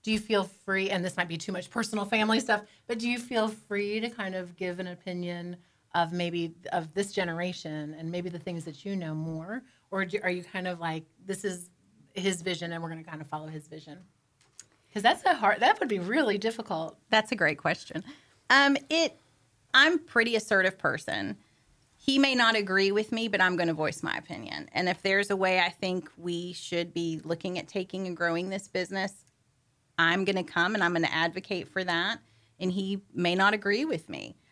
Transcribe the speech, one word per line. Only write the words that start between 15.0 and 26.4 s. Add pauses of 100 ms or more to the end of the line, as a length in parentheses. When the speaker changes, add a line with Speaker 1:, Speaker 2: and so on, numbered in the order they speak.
Speaker 1:
that's
a
hard,
that
would
be
really
difficult. (100)
Speaker 2:
That's
a
great
question. (460)
Um, (140)
it, (580)
I'm
pretty
assertive
person. (600)
He
may
not
agree
with
me,
but
I'm
gonna
voice
my
opinion.
And
if
there's
a
way
I
think
we